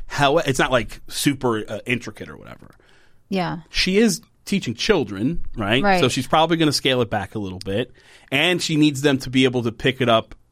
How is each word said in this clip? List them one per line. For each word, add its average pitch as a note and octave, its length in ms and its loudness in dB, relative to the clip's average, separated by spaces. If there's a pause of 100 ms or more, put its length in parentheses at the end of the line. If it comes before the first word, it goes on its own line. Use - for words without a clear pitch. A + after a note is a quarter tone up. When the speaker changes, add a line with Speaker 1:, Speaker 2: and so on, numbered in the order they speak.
Speaker 1:
How, C#3+ 300 2
it's C3+ 200 -2
not, D3 120 2
like, A#2 380 -2
super, B2 580 0
uh, G#2+ 200 -8
intricate A2 420 -6
or D#2 80 -16
whatever. - 380 -20 (560)
Speaker 2:
Yeah. F3 300 -4 (100)
Speaker 1:
She - 280 0
is G#3+ 220 2 (240)
teaching D3 300 -2
children, B2+ 680 -2 (120)
right? A2 260 0
Speaker 2:
Right. F#3+ 180 4
Speaker 1:
So - 80 4
she's - 180 -4
probably E3 320 2
gonna D3+ 140 2
scale C3 280 0
it A2+ 100 0
back G2+ 240 -6
a A2+ 40 -6
little F#2 260 -8
bit, G2+ 280 -4 (380)
and D#3+ 300 0
she D#3+ 160 -2
needs D3 260 4
them C#3 160 4
to C3 120 -10
be C3 140 4
able B2 180 2
to A2+ 100 -2
pick B2+ 300 -2
it A#2+ 60 0
up A2+ 260 2 (180)